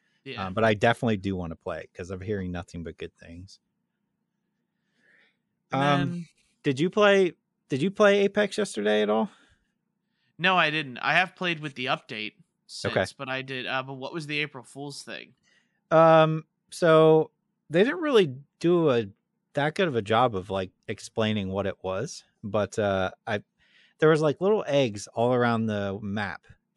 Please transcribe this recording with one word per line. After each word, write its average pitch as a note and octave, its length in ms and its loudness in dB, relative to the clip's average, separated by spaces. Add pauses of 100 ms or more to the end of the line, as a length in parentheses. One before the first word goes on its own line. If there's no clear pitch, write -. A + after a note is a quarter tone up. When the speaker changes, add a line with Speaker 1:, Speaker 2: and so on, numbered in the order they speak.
(240)
Speaker 1:
Yeah. A2+ 220 -12
Speaker 2:
Um, F#2 80 -10
but A2 100 0
I A2 100 4
definitely A2+ 440 0
do F#2+ 180 -4
wanna E2+ 200 -8
play D#2+ 260 -10
it - 120 -20
'cause F2+ 160 -12
I'm F#2 120 -10
hearing F#2+ 300 -6
nothing F2 320 -10
but E2 140 -14
good E2+ 200 -14
things. E2+ 420 -20 (2000)
Speaker 1:
And C#3 100 -2
Speaker 2:
Um, C#3+ 320 0
Speaker 1:
then E3+ 140 -10 (340)
Speaker 2:
did C3+ 180 -2
you F3 100 2
play, G3 420 4 (360)
did C3+ 140 -2
you F#3+ 80 0
play G3+ 340 4
Apex G3+ 340 0
yesterday G#3+ 440 -2
at G#3 80 0
all? G#3+ 200 0 (1080)
Speaker 1:
No, F#3 180 2
I D#3+ 140 4
didn't. D3+ 280 -6
I C#3+ 160 0
have F3+ 220 0
played E3+ 240 -4
with D3 140 -10
the B2+ 120 -8
update A#2+ 480 -6 (500)
Speaker 2:
Okay. G2 220 0
Speaker 1:
since, - 60 -14
but C3+ 160 -12
I C3 140 -6
did, C3 240 -10
uh, C3 160 -4
but C3+ 120 -14
what C3 180 -12
was D#3 140 -10
the D3 140 -6
April D3 240 -10
Fool's C#3 380 -16
thing? C#2+ 320 -16 (560)
Speaker 2:
Um, D#3+ 540 6 (260)
so D#3+ 600 6 (400)
they E3+ 140 4
didn't D#4+ 160 -2
really A3 340 2 (260)
do E3+ 300 2
a, A#2 160 2 (480)
that D3 200 -2
good F#3+ 140 0
of C3+ 80 -4
a A2+ 60 0
job A2 320 2
of, F#2 160 -6
like, F#2+ 220 -4 (160)
explaining G#2+ 600 -4
what G2 160 -2
it F#2+ 160 -4
was, F#2+ 420 -8 (180)
but, G2+ 360 -4
uh, G2 320 0 (160)
I, G#2+ 160 -4 (580)
there D#3 100 6
was, D#3 120 2
like, D3+ 180 0
little G3+ 280 0
eggs C3+ 460 0
all A#2+ 200 2
around A#2 320 2
the G2+ 360 -4
map, G2+ 440 -8 (300)